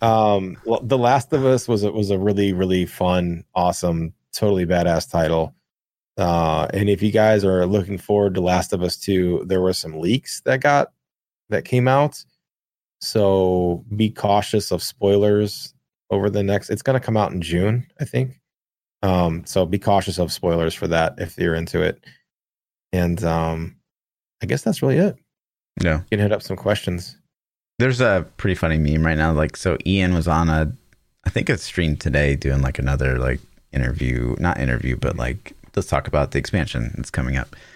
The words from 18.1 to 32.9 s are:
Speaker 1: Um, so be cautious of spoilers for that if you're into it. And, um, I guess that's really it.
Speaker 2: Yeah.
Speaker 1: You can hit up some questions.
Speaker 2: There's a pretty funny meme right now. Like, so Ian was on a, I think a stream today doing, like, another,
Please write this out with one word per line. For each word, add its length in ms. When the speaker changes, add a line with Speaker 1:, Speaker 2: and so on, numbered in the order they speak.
Speaker 1:
Um, 420
so 200
be 140
cautious 400
of 140
spoilers 400
for 160
that 280
if 200
you're 180
into 260
it. 220
And, 320
um, 540
I 20
guess 160
that's 220
really 140
it. 180
Speaker 2:
Yeah. 180
Speaker 1:
You 180
can 20
hit 120
up 120
some 140
questions. 600
Speaker 2:
There's 220
a 260
pretty 180
funny 220
meme 280
right 120
now. 160
Like, 240
so 280
Ian 280
was 140
on 220
a, 220
I 60
think 180
a 80
stream 400
today 380
doing, 260
like, 160
another, 400